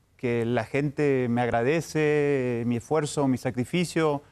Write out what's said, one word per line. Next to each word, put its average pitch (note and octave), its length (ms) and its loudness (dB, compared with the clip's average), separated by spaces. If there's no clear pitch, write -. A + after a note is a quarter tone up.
que A#2+ 280 -2
la A#2 200 0
gente C#3 640 0
me A#2+ 140 0
agradece C#3 1200 0
mi A#2+ 100 0
esfuerzo, D3 520 -2
mi B2+ 100 2
sacrificio, D3 920 -2